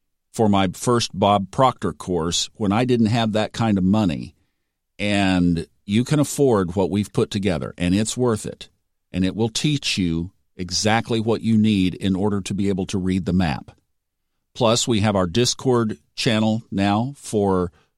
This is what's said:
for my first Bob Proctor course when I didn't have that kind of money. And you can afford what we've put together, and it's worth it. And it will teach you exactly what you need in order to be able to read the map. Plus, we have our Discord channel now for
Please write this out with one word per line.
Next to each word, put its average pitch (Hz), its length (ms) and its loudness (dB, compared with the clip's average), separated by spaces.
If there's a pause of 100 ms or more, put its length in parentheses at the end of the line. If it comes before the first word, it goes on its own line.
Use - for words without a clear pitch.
(320)
for 110 160 2
my 98 200 4
first 120 460 -2
Bob 101 360 2
Proctor 123 420 0
course 85 600 -4
when 101 180 -2
I 117 120 0
didn't 120 220 2
have 113 260 0
that 107 200 -2
kind 110 260 0
of 92 60 2
money. 92 500 0 (640)
And 92 680 0 (180)
you 104 200 0
can 156 140 0
afford 113 560 2
what 95 160 2
we've 98 220 -2
put - 180 0
together, 87 480 -2
and 87 160 0
it's 110 220 -2
worth 123 280 0
it. - 240 -12 (440)
And 92 120 0
it 92 120 -2
will 110 140 -2
teach - 460 -2
you 85 360 -2 (240)
exactly 107 640 -2
what 110 220 -2
you 110 160 2
need 101 360 4
in 95 220 -2
order 101 240 -2
to 92 140 -6
be 98 140 -2
able 95 180 -2
to 104 120 -4
read 92 280 -2
the 95 60 0
map. 85 400 0 (840)
Plus, 117 340 2
we 113 120 0
have 104 160 2
our 92 100 2
Discord 117 720 0 (160)
channel 110 560 0
now 104 460 0
for 95 560 0 (260)